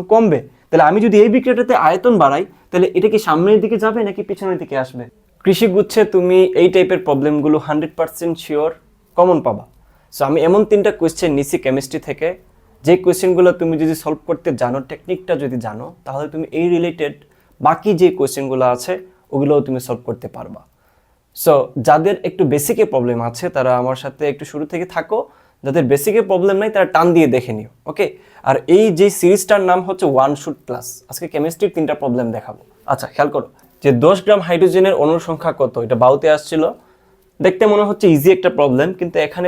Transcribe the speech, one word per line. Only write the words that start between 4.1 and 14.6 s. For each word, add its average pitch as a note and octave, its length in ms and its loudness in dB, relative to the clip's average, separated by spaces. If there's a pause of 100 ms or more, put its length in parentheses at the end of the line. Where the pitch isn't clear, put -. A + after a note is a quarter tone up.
পিছনের F#3+ 320 -6
দিকে D3 220 -10
আসবে? B2+ 220 -12 (380)
কৃষি G3 320 2
গুচ্ছে G3+ 260 2 (140)
তুমি F3+ 220 2 (240)
এই F3+ 120 6
টাইপের F#3 340 2
প্রবলেমগুলো D3+ 500 0 (100)
হান্ড্রেড D#3 320 -4
পার্সেন্ট E3 440 -6
শিওর D3+ 260 -4 (480)
কমন G3 280 4
পাবা। G#2+ 180 -4 (520)
So - 140 -8
আমি D#3 180 0
এমন G3 140 4 (100)
তিনটা G3+ 280 2
কোয়েশ্চেন E3 380 -2
নিছি C#3+ 180 -2 (100)
কেমিস্ট্রি C3+ 420 -4
থেকে, D#3 200 -6 (580)
যে D#3+ 80 4 (100)
কোয়েশ্চেনগুলো F3+ 460 2 (100)
তুমি E3 220 -2
যদি D#3+ 220 0
সলভ D3+ 160 -6 (100)
করতে E3+ 200 -4 (120)